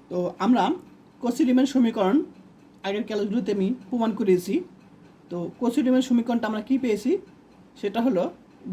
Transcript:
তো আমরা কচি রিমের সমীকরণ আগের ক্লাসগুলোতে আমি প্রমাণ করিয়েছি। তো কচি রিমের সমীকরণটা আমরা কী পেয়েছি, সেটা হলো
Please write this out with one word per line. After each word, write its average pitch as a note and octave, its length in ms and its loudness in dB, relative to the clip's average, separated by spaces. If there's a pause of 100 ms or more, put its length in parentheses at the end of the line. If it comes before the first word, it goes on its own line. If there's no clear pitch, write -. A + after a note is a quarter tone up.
(100)
তো F3 80 -4 (260)
আমরা A3 200 4 (580)
কচি A#3+ 260 0
রিমের B3+ 240 4
সমীকরণ A3+ 440 2 (720)
আগের G#3 220 -4
ক্লাসগুলোতে G#3 480 -2
আমি G3 120 0 (200)
প্রমাণ A3+ 300 0
করিয়েছি। F#3+ 360 2 (760)
তো F3 60 -8 (240)
কচি A#3 260 0
রিমের B3+ 220 4
সমীকরণটা A#3 420 0
আমরা G#3+ 180 -6
কী C4+ 60 0 (100)
পেয়েছি, A3 260 0 (680)
সেটা G3+ 260 -4
হলো F#3+ 160 2 (500)